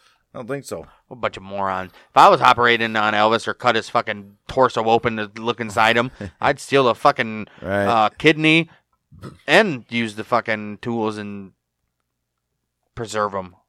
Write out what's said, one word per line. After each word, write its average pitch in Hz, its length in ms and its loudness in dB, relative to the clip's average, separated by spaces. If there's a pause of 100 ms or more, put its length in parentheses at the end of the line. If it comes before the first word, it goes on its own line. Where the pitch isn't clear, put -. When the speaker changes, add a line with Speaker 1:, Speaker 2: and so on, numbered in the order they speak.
(340)
Speaker 1:
I - 40 -14
don't 127 80 -14
think 135 180 -8
so. 82 220 -12 (240)
Speaker 2:
A 127 60 -16
bunch 110 200 -8
of 101 60 -16
morons. 95 500 -6
If - 240 -6
I 151 120 10
was 175 120 4
operating 120 560 4
on 107 180 2
Elvis 110 340 2
or 107 60 -6
cut 120 220 0
his 107 140 -4
fucking 104 460 -6 (120)
torso 123 360 0
open 113 320 0
to 104 140 -8 (100)
look 113 200 -6
inside 113 360 0
him, 123 140 0 (100)
Speaker 1:
<laughs> 98 200 -14
Speaker 2:
I'd 135 200 -2
steal 135 280 2
a 113 60 2
fucking, 110 540 -2 (140)
Speaker 1:
Right. 101 240 -2
Speaker 2:
uh, 110 240 2
kidney 156 600 2 (760)
and 160 440 2
use 117 260 -2
the 107 80 -8
fucking 107 540 -4
tools 110 400 -4
and 101 340 -14 (1400)
preserve 104 400 -4
'em. 92 220 -10 (120)